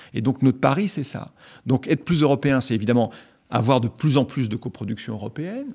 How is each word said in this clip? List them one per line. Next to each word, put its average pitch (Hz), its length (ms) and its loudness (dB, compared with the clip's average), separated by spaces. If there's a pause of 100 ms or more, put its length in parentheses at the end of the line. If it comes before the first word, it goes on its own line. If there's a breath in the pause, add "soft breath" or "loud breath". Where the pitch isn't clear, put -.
(120)
Et 117 80 -4
donc 131 220 0
notre 131 180 4
pari, 143 280 2
c'est 143 160 -6
ça. - 280 -10 (320 loud breath)
Donc 131 240 0
être - 160 0
plus 170 160 0
européen, 139 400 2
c'est 123 140 -2
évidemment 110 360 2 (380 loud breath)
avoir 120 320 2
de 120 80 0
plus 143 300 0
en 127 80 4
plus 120 240 -4
de 107 60 -4
coproductions 110 580 -8
européennes, 170 600 -10